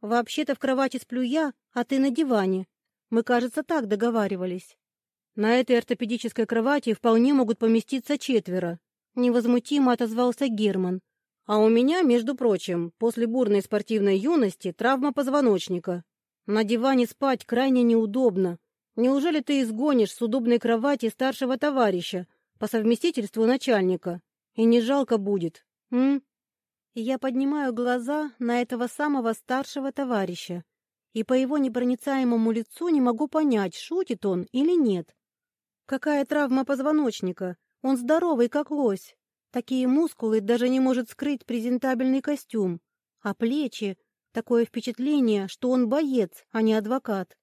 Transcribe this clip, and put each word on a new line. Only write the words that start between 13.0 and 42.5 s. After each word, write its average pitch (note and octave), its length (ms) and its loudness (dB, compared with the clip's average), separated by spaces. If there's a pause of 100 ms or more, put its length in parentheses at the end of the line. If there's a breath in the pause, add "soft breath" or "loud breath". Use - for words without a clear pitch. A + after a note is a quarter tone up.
бурной A3 360 2
спортивной G3+ 560 0
юности A3 540 0
травма C4 420 0
позвоночника. G3+ 920 0 (420)
На G#3+ 180 0
диване A#3+ 420 2
спать C4 400 -4
крайне B3+ 380 2
неудобно. A3 760 2 (380)
Неужели C#4 440 2
ты C#4 220 0
изгонишь A#3 520 0
с - 80 -8
удобной A#3+ 380 2
кровати A#3 500 0
старшего C4 480 -4
товарища, G#3 680 -2 (300)
по G#3+ 100 -6
совместительству A3+ 800 0
начальника? F#3 760 0 (340)
И A3+ 100 2
не A#3 160 6
жалко B3 360 0
будет, F#3+ 480 -4 (260)
м?» C4+ 300 2 (720)
Я A#3+ 240 -4
поднимаю C4+ 520 -2
глаза B3 680 -4
на A#3+ 220 0
этого A#3+ 260 -4
самого C4+ 460 -2
старшего C4+ 580 -6
товарища, F#3+ 720 -4 (500)
и A3 100 -4
по B3+ 100 -2
его C4 240 2
непроницаемому B3 920 0
лицу A#3 380 -4
не D#4 100 4
могу B3 280 2
понять, A#3+ 480 0
шутит E4 500 -6
он F3+ 260 0
или D4+ 240 2
нет. G#3 400 0 (720)
Какая C#4+ 400 -2
травма C4+ 400 0
позвоночника? B3+ 920 -2 (240)
Он C4+ 140 0
здоровый, C4 540 2
как D4 220 -4
лось. B3+ 440 -2 (360)
Такие B3+ 360 -2
мускулы B3+ 540 0
даже A#3 260 0
не C4 120 2
может B3+ 300 0
скрыть C#4+ 360 -6
презентабельный B3 760 -2
костюм. G#3+ 600 -4 (400)